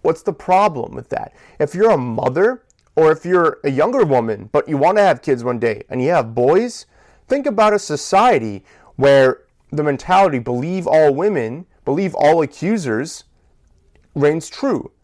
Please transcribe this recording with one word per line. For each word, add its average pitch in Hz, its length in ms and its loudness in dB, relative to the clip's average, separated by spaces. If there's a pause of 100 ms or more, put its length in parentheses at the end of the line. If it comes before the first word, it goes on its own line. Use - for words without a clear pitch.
What's 233 220 -2
the 208 80 -4
problem 185 640 -2
with 120 140 -14
that? - 240 -8 (260)
If 147 160 -4
you're 220 160 2
a 170 60 2
mother, 135 680 -2 (320)
or 156 160 4
if - 140 -2
you're 175 400 2
a 143 40 0
younger 190 360 0
woman, 113 480 -2
but 147 160 -2
you 147 80 -2
want 175 200 2
to 202 60 4
have 175 180 2
kids 127 220 -2
one 120 160 -4
day, 117 300 -2
and 127 120 -6
you 131 100 -2
have 120 220 -2
boys, 165 520 0 (420)
think 269 180 -2
about 214 280 2
a 208 60 0
society 160 840 0 (320)
where 135 460 4 (320)
the 151 100 -4
mentality, 151 560 2
"Believe 147 480 -6
all 156 260 4
women, 151 520 -4 (180)
believe 165 320 -2
all 156 260 4
accusers," 151 840 -4 (880)
reigns 151 320 0
true. - 440 -6 (120)